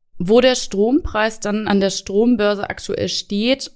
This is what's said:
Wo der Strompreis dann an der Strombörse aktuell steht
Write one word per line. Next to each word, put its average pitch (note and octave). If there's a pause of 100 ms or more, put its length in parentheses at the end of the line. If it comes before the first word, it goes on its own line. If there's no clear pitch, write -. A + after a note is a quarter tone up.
(240)
Wo G#3
der B3+
Strompreis A3
dann G#3+
an G3+
der G3
Strombörse G#3
aktuell -
steht A3+